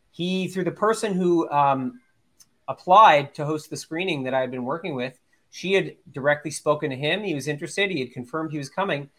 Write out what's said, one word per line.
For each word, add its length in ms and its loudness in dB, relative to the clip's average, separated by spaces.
He, 380 -4
through 160 -4
the 60 -2
person 420 0
who, 360 2
um, 520 0
applied 680 6
to 100 -4
host 240 -6
the 80 -10
screening 460 -4
that 100 -4
I 80 2
had 100 -4
been 140 -8
working 300 -6
with, 220 -8
she 240 -4
had 220 0
directly 400 0
spoken 380 -2
to 60 -6
him. 280 -2
He 100 -4
was 140 -6
interested. 420 -2
He 120 -4
had 100 -6
confirmed 400 -8
he 60 -6
was 120 -8
coming. 500 -4